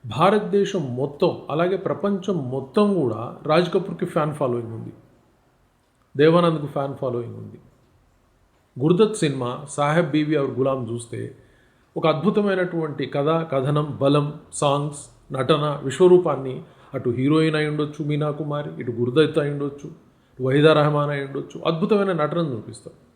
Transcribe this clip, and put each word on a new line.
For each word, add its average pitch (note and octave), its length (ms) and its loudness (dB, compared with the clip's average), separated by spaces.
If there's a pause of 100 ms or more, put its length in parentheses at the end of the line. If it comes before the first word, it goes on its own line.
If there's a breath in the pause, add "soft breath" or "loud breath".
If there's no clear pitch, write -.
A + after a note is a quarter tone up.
భారతదేశం F3+ 880 0
మొత్తం, C#3+ 420 0 (120)
అలాగే F3+ 260 0
ప్రపంచం F#3 720 -4
మొత్తం G3 440 0
కూడా A#2+ 420 -2 (100)
రాజ్ E3+ 260 2
కపూర్కి F3 320 -2
ఫ్యాన్ D3+ 300 -2
ఫాలోయింగ్ A#2+ 380 -4
ఉంది, A2+ 200 -12 (1200)
దేవానంద్కు D#3+ 500 4
ఫ్యాన్ C#3 280 -4
ఫాలోయింగ్ A#2+ 400 -6
ఉంది. A2 260 -16 (1200)
గురుదత్ F#3+ 340 4
సినిమా C3+ 520 -4
సాహెబ్ D3+ 420 0
బీవీ D3+ 280 0
ఔర్ C#3 120 0
గులాం B2+ 420 -2
చూస్తే A#2 440 -10 (600 soft breath)
ఒక D#3+ 100 0
అద్భుతమైనటువంటి E3+ 1000 0
కథ, C#3+ 200 -2
కథనం, D3 760 -2
బలం, D3 320 2 (180)
సాంగ్స్, C#3+ 800 -2
నటన, C#3+ 520 0
విశ్వరూపాన్ని D3+ 760 4 (320 loud breath)
అటు B2 160 -2
హీరోయిన్ D#3 460 2
అయి D3+ 120 0
ఉండొచ్చు D3+ 360 -4
మీనా D3 260 0
కుమారి, D3 480 -6
ఇటు A#2+ 120 -6
గురుదత్ C3+ 480 2
అయి C#3+ 120 0
ఉండొచ్చు, C#3+ 600 -10 (340 soft breath)
వహీదా D3 280 6
రెహమాన్ D3 380 2
అయి C#3 160 -4
ఉండొచ్చు, C#3+ 400 -10
అద్భుతమైన G3 460 2
నటనను D#3 360 0
చూపిస్తారు. - 480 -12 (200)